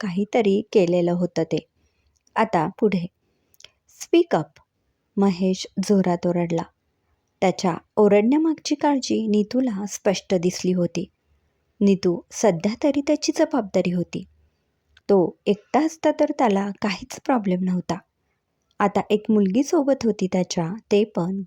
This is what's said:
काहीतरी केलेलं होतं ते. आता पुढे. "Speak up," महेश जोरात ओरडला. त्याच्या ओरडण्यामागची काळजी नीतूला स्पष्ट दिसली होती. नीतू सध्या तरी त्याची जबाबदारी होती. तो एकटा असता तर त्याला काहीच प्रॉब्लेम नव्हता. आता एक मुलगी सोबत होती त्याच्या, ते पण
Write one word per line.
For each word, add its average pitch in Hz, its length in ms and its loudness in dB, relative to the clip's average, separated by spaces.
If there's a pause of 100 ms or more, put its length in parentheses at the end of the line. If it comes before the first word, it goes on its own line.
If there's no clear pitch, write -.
काहीतरी 202 600 0 (100)
केलेलं 175 400 2
होतं 175 300 -2
ते. - 260 -4 (680)
आता 185 340 0 (100)
पुढे. 185 260 0 (960)
"Speak 339 380 2
up," - 200 -10 (560)
महेश 190 500 0 (180)
जोरात 185 420 0
ओरडला. 170 360 0 (800)
त्याच्या 180 360 0 (200)
ओरडण्यामागची 247 800 2
काळजी 254 520 -2
नीतूला 208 600 -2
स्पष्ट - 460 -4
दिसली 180 380 -2
होती. 175 380 -4 (680)
नीतू 190 400 2 (100)
सध्या 208 440 0 (100)
तरी 285 160 0
त्याची 302 360 -2
जबाबदारी 214 560 0
होती. 175 320 -6 (720)
तो 190 480 2
एकटा 240 400 0
असता 311 240 0 (100)
तर 294 180 2
त्याला 202 320 0 (120)
काहीच - 440 -6
प्रॉब्लेम 196 380 0
नव्हता. 180 300 -2 (840)
आता 202 220 0 (100)
एक 208 180 0
मुलगी 208 340 2
सोबत 277 420 0
होती 208 280 0
त्याच्या, 180 420 -2 (180)
ते 208 120 4
पण 190 420 -4